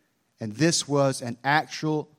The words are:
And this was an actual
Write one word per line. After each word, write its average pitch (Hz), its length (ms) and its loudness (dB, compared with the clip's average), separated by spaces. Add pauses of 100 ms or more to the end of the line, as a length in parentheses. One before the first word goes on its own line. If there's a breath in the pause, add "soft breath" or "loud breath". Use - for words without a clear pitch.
(400)
And 107 160 -8
this 160 320 2
was 139 340 2
an 120 220 -8
actual 151 760 0